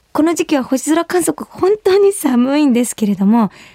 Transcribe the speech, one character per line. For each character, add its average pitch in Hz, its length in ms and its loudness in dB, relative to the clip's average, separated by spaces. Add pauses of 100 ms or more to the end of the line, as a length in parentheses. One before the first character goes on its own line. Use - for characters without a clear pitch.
(120)
こ 302 100 0
の 330 120 0
時 320 120 -4
期 302 100 0
は 262 60 0
星 262 280 -4
空 330 140 0
観 339 200 -2
測、 - 260 -6
本 381 220 0 (100)
当 381 160 2
に 403 140 4
寒 254 460 0
い 302 80 2
ん 254 60 2
で 240 120 0
す - 100 -6
け 220 120 -4
れ 202 100 -2
ど 190 100 0
も、 220 240 2 (240)